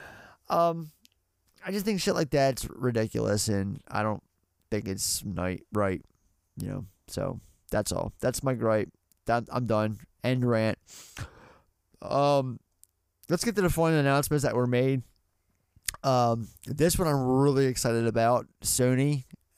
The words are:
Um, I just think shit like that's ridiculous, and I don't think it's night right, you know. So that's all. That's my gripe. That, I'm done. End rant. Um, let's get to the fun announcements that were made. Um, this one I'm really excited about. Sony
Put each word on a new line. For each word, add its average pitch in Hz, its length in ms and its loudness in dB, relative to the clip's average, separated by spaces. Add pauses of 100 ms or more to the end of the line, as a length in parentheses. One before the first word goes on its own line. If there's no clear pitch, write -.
(500)
Um, 165 420 0 (720)
I 190 60 -6
just 196 140 -4
think 208 160 0
shit 196 140 0
like 160 160 -2
that's 135 400 2
ridiculous, 110 760 0
and 101 400 -2
I 104 160 -4
don't 107 200 -4 (480)
think 104 180 -4
it's - 340 -4
night 90 480 -4
right, 98 320 -2 (540)
you 95 100 -6
know. 98 180 -8 (220)
So 92 320 -6 (300)
that's 104 240 -2
all. 87 260 -4
That's 127 240 -2
my 131 120 -2
gripe. 110 340 0 (380)
That, 117 240 0
I'm 123 160 -4
done. 107 320 0 (240)
End 127 200 0
rant. 110 360 2 (1200)
Um, 139 580 0 (680)
let's 170 140 0
get 220 120 -2
to 208 60 0
the 180 80 4
fun 160 240 2
announcements 139 500 2
that 113 120 0
were 123 120 2
made. 127 360 2 (1000)
Um, 120 440 2 (180)
this 151 320 2
one 180 100 0
I'm 139 140 2
really 135 460 4
excited 117 400 0
about. 117 400 2 (160)
Sony 131 600 0 (320)